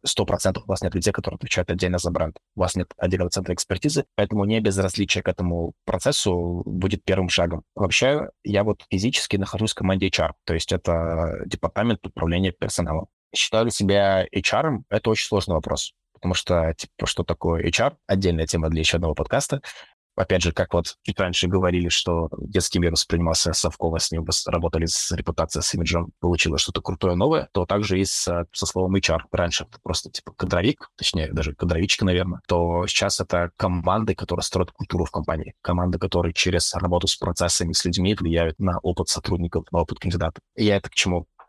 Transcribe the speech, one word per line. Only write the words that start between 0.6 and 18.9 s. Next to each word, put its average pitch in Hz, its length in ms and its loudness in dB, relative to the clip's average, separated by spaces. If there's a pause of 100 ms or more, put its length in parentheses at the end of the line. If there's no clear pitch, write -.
у - 60 -16
вас 95 120 -2
нет 95 140 -2
людей, 92 160 2
которые - 240 -4
отвечают - 340 -2
отдельно 90 280 0
за 90 120 -2
бренд. 82 280 -2 (180)
У 98 60 -2
вас 90 160 0
нет - 200 -4
отдельного 90 320 0
центра 92 240 -4
экспертизы, 147 520 -2 (100)
поэтому 101 300 0
не 110 160 2
безразличие 98 600 0
к - 40 -10
этому 85 460 -2 (120)
процессу 87 800 0
будет 95 380 -2
первым 92 240 2
шагом. 85 360 0 (120)
Вообще, 123 540 2 (160)
я 101 180 2
вот 107 260 -2
физически 101 460 0
нахожусь 101 380 -2
в - 20 -20
команде 95 320 2
H - 140 0
R, 80 120 0 (120)
то 85 80 -2
есть 82 180 -2
это 82 720 0
департамент 104 640 -2
управления 90 460 0
персоналом. - 540 -2 (280)
Считаю 113 300 2
ли 113 60 0
себя 98 600 4
H 95 200 0
R? 135 260 2 (100)
Это 110 200 0
очень - 180 2
сложный 92 280 0
вопрос. 80 360 -2 (220)
Потому 90 220 -2
что, 82 420 2
типа, - 280 -8
что - 200 -2
такое 82 420 0
H 87 140 0
R? 139 160 0 (100)
Отдельная 87 400 2
тема 80 220 0
для 80 100 0
ещё 80 160 2